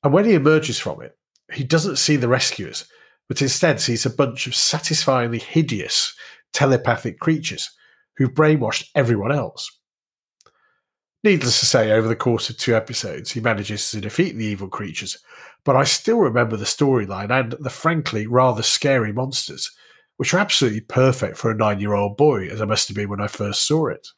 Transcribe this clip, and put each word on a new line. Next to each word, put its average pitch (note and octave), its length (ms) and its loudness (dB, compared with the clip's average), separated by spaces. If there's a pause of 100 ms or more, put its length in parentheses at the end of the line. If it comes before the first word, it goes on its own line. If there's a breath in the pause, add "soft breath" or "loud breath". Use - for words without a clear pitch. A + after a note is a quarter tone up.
And C#3 120 2
when G3 100 6
he A3+ 100 6
emerges D#3 460 2
from - 220 -8
it, - 160 -18 (340)
he C3+ 140 -6
doesn't D#3+ 320 0
see - 180 2
the A#2+ 140 0
rescuers, - 580 -2 (400 soft breath)
but B2+ 140 -4
instead C#3 380 2
sees A#2+ 280 0
a - 20 2
bunch C3 380 -2
of B2 80 -6
satisfyingly B2 800 0
hideous - 800 -2 (360 loud breath)
telepathic A#2+ 680 0
creatures D#3+ 500 -2 (460 soft breath)
who've B2+ 180 0
brainwashed D3+ 640 2
everyone A#2+ 380 0
else. - 360 -6 (1500)
Needless D#3 360 4
to B2 60 0
say, A2 260 4
over A2 160 4
the A2+ 80 0
course - 340 0
of A#2 80 -10
two - 160 0
episodes, A2 580 -4
he A#2 100 -6
manages G#2 500 -2
to A2 80 -6
defeat G#2+ 380 -2
the A2 80 -6
evil G2 240 -6
creatures, - 480 -10 (480 loud breath)
but C3+ 100 4
I C#3 80 4
still A3 360 2
remember A#2+ 360 2
the G#2 80 -8
storyline G#2+ 720 0
and A#2+ 220 -2
the C3 120 -6
frankly D3+ 560 -2
rather A#2+ 340 2
scary B2 500 0
monsters, B2 600 -6 (440 soft breath)
which - 180 -2
are F3+ 60 4
absolutely B2 420 0
perfect B2+ 540 2
for A2+ 160 -2
a G#2+ 40 -2
nine-year-old G#2 600 0
boy, B2 320 2
as G#2+ 140 -8
I G#2+ 40 -2
must G#2+ 220 0
have G2 80 -10
been G#2 140 -4
when G2+ 100 -8
I G#2 80 -4
first - 400 -4
saw D#3 200 0
it. - 200 -8 (100)